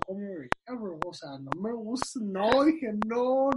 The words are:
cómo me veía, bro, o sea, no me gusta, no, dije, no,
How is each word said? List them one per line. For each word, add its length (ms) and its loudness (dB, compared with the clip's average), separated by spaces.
cómo 140 -6
me 180 -6
veía, 420 -2
bro, 260 -6
o 80 -10
sea, 180 -10
no 100 -10
me 120 -2
gusta, 500 -4
no, 400 4
dije, 300 2
no, 640 2